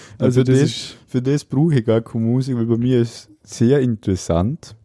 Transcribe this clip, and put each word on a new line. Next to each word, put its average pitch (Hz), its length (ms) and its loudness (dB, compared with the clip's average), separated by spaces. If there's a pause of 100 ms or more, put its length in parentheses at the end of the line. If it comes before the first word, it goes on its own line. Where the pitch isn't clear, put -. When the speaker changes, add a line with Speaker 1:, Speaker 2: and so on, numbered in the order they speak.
(200)
Speaker 1:
Also - 60 0
Speaker 2:
Also 127 160 2
für - 20 0
Speaker 1:
das 131 160 4
Speaker 2:
das, 151 100 2
Speaker 1:
ist - 280 -12 (100)
Speaker 2:
für 127 140 -4
das 139 240 -2
brauche 147 340 0
ich 110 60 -2
gar 113 160 2
keine 113 240 -6
Musik, 127 320 -2
weil 113 80 -2
bei 117 120 0
mir 123 240 2
ist - 300 -6 (100)
sehr 131 380 0
interessant. 104 1040 -2